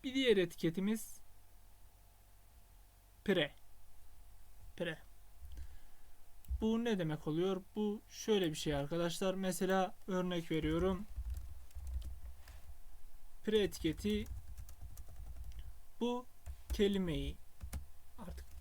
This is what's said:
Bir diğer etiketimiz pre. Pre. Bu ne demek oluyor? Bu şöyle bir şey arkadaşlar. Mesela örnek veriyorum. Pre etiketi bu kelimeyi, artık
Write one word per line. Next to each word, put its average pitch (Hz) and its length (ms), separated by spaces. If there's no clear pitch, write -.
Bir 262 100
diğer 254 220
etiketimiz 190 840
pre. 175 300
Pre. 170 220
Bu 226 240
ne 226 140
demek 156 280
oluyor? 185 360
Bu 214 340
şöyle 190 400
bir 156 60
şey - 180
arkadaşlar. 170 600
Mesela 190 600
örnek 180 440
veriyorum. 170 560
Pre 214 140
etiketi 208 680
bu 240 260
kelimeyi, 185 640
artık 170 280